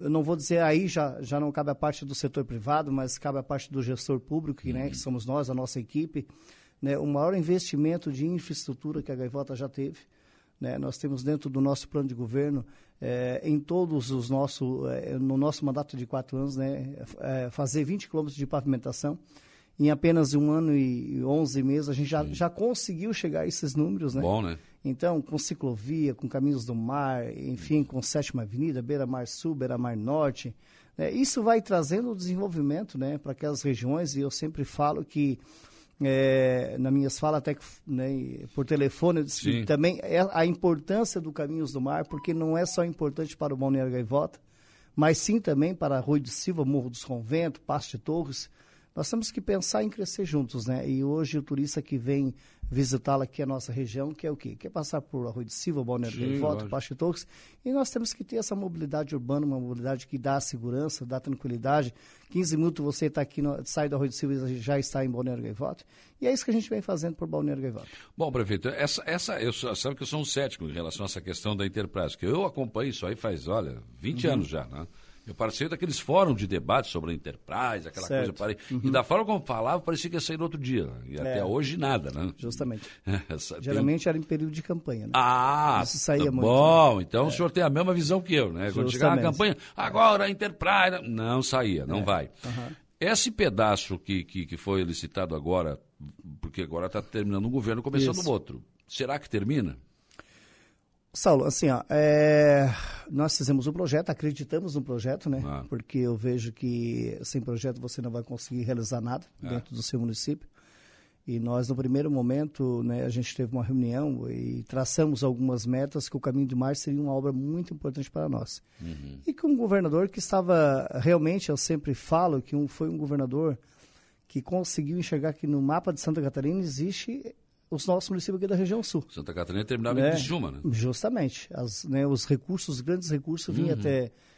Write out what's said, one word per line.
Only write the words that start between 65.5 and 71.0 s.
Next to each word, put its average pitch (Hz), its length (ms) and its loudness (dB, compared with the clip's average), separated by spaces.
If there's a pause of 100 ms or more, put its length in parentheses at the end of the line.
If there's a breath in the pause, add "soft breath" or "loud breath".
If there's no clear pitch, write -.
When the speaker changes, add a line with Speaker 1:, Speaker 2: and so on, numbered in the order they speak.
Speaker 1:
E 254 60 2
é 254 60 6
isso 262 120 0
que 247 60 -2
a 220 40 2
gente 220 140 0
vem 214 140 -2
fazendo 165 320 -4
por 165 140 -6
Balneário 147 340 -2
Gaivota. 113 240 -6 (300 loud breath)
Speaker 2:
Bom, 151 160 -2
prefeito, 104 360 0
essa, 143 380 -2
essa, 175 340 -2
eu 117 120 0
sou, 117 240 -4
sabe 139 180 -2
que 139 80 -10
eu 127 60 -8
sou 151 120 -2
um 147 40 -2
cético 135 400 -4
em 76 80 -6
relação 85 320 -6